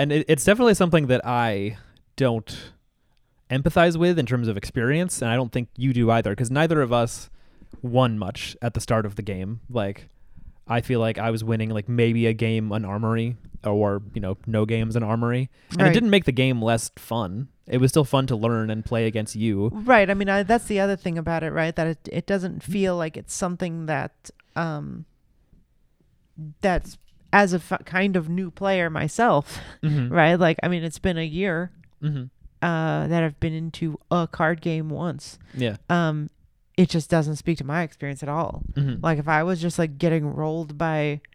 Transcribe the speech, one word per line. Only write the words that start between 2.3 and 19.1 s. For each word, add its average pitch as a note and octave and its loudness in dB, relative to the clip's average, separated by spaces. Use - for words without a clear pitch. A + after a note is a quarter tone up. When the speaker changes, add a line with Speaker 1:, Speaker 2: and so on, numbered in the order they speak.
Speaker 1:
empathize E3 2
with E3+ 2
in C3 0
terms A#2+ -2
of G#2 -2
experience, C#3+ -2
and A#2 0
I A2+ 2
don't B2 0
think B2 -4
you B2+ 0
do A#2 4
either, A2+ 2
'cause A#2+ -2
neither D#3 4
of A#2+ 0
us A#2 0
won A#2+ 2
much - -6
at A#2+ -2
the A2+ -2
start A2 0
of G2+ -8
the G#2+ -6
game. G2 -6
Like, G2+ -6
I A#2 0
feel B2 0
like A2+ 0
I A2+ -2
was A2+ -2
winning, A2 -2
like, G#2+ -4
maybe A#2 2
a A2+ 4
game A2 0
on A2 -2
Armory A2+ -2
or, G#2 2
you A2+ -6
know, G2 -4
no A2 2
games A2+ -2
in A#2 2
Armory. A#2 0
And F3 -4
Speaker 2:
Right. F#3+ 8
Speaker 1:
it E3 6
didn't A3 4
make G3 6
the C#3+ 2
game C3 2
less A2+ 2
fun. A2+ -4
It B2 0
was C3 6
still D#3 4
fun C3 2
to B2 -2
learn A2 0
and A2 -4
play A2+ 0
against G#2+ -4